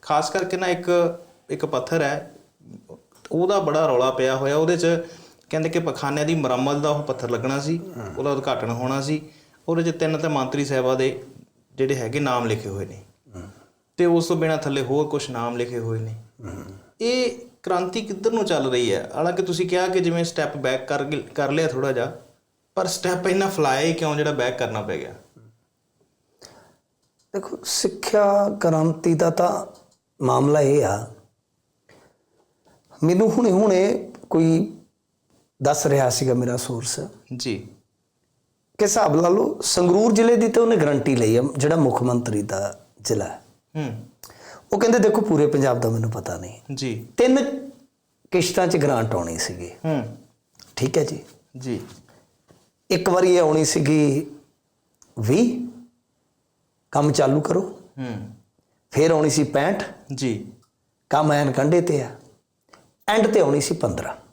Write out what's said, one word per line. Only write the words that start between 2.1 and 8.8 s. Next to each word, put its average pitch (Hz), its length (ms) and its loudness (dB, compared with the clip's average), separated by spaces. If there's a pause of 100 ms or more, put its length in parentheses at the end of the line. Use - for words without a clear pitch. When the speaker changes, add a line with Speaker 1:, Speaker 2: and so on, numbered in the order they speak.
Speaker 1:
ਉਹਦਾ 185 260 2
ਬੜਾ 156 280 2
ਰੌਲਾ 131 240 4
ਪਿਆ 131 260 0
ਹੋਇਆ। 139 200 0
ਉਹਦੇ 160 200 2
'ਚ 165 100 0 (640)
ਕਹਿੰਦੇ 160 180 -2
ਕਿ 165 100 -2
ਪਖਾਨਿਆਂ 147 480 -2
ਦੀ 165 80 0
ਮੁਰੰਮਤ 139 420 0
ਦਾ 147 120 0
ਉਹ 147 140 0
ਪੱਥਰ 127 280 -4
ਲੱਗਣਾ 131 300 -2
ਸੀ, 160 180 -2
Speaker 2:
ਹਮ। 139 400 -12
Speaker 1:
ਉਹਦਾ 143 140 0
ਉਦਘਾਟਨ 135 380 -2
ਹੋਣਾ 127 300 -2